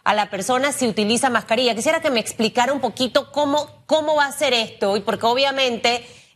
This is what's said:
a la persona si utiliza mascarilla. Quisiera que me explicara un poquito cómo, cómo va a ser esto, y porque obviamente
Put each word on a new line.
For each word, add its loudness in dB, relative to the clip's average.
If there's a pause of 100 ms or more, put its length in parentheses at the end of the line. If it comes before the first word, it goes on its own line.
a 2
la 0
persona 0
si -2
utiliza 0
mascarilla. 0
Quisiera 0
que -2
me 0
explicara 0
un -2
poquito -2
cómo, -2
cómo 0
va 4
a -6
ser 0
esto, 0
y -2
porque -2
obviamente 0 (280)